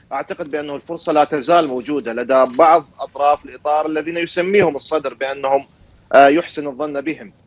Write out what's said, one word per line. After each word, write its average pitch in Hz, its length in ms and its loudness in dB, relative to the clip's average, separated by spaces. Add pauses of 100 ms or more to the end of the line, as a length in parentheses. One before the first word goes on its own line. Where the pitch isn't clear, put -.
(120)
أعتقد 147 380 -10
بأنه 147 260 -6
الفرصة 165 360 -6
لا 147 120 4
تزال 156 440 0
موجودة 123 440 -6
لدى 127 320 2 (140)
بعض 160 260 6 (160)
أطراف 143 440 -2
الإطار 147 420 -4
الذين 156 300 -6
يسميهم 175 600 0
الصدر 139 380 -6
بأنهم، 139 520 -2 (460)
آه، 139 160 8
يحسن 151 380 -2
الظن 143 340 -8
بهم. 135 320 -10 (140)